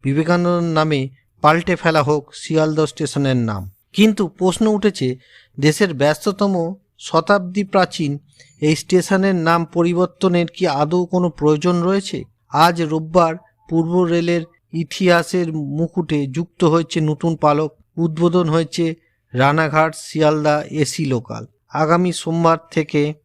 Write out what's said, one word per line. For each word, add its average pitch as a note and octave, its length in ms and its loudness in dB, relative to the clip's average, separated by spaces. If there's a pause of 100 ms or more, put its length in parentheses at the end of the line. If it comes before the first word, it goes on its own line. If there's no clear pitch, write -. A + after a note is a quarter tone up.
বিবেকানন্দ E3+ 680 0
নামে D3+ 360 0 (320)
পাল্টে E3+ 340 2
ফেলা D#3+ 280 0
হোক C#3+ 300 -2
শিয়ালদহ D#3 520 0
স্টেশনের C#3 520 -2
নাম। G#2 340 -4 (220)
কিন্তু G#3 340 2
প্রশ্ন F#3 400 0
উঠেছে, G3 480 0 (440)
দেশের D#3 340 2
ব্যস্ততম F3 800 -2 (240)
শতাব্দী F#3 640 -2
প্রাচীন F3 560 -2 (420)
এই D3+ 140 2
স্টেশনের F#3+ 600 0
নাম E3+ 300 2
পরিবর্তনের F3 840 0
কি F3+ 200 -4
আদৌ D#3 380 0
কোনো F3+ 240 0
প্রয়োজন D3+ 520 0
রয়েছে? F#3+ 420 -2 (260)
আজ E3+ 320 2
রোববার D#3+ 540 0 (340)
পূর্ব E3 340 0
রেলের E3+ 380 0 (300)
ইতিহাসের E3+ 840 0
মুকুটে D3+ 760 -4
যুক্ত E3 360 -6
হয়েছে D#3+ 380 2
নতুন D#3 340 -2
পালক, D3+ 380 0 (240)
উদ্বোধন E3 520 0
হয়েছে E3 460 -2 (380)
রানাঘাট D3+ 640 2
শিয়ালদা D3+ 720 0
এসি D3+ 360 -2
লোকাল। A#2+ 400 -6 (240)
আগামী E3+ 420 0
সোমবার E3 460 0 (140)
থেকে D3+ 420 -2 (120)